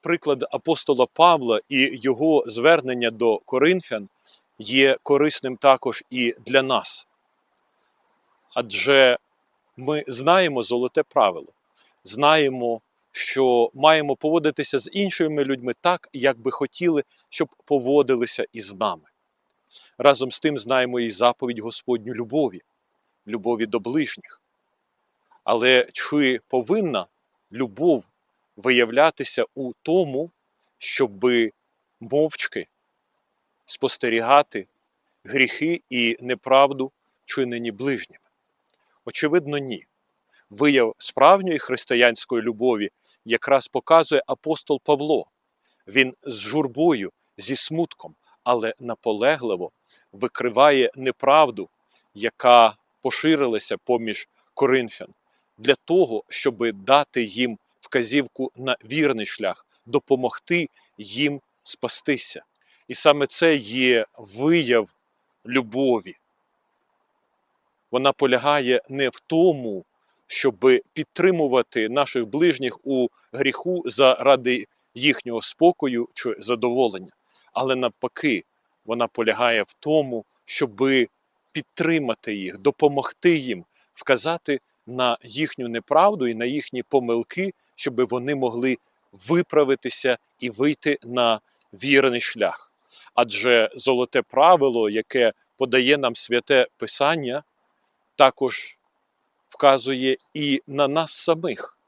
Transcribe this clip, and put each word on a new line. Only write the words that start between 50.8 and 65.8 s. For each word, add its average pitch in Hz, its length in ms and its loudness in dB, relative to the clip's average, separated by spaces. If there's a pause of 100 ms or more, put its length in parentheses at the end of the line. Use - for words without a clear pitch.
неправду, 131 760 0 (440)
яка 113 640 4 (260)
поширилася 131 760 -2
поміж 117 500 -4 (260)
коринфян, 127 600 -2 (440)
для 123 180 2
того, 147 540 0
щоби 117 420 -4
дати 123 520 0
їм 113 340 -4 (240)
вказівку 131 760 -4
на 127 300 -6
вірний 131 400 -2
шлях, - 400 -8 (200)
допомогти 135 840 -4 (280)
їм 131 440 -6 (220)
спастися. - 800 -8 (440)
І 127 60 -14
саме 143 340 2
це 165 280 2
є 120 500 0 (120)
вияв 120 720 0 (560)
любові. 120 720 -2 (1800)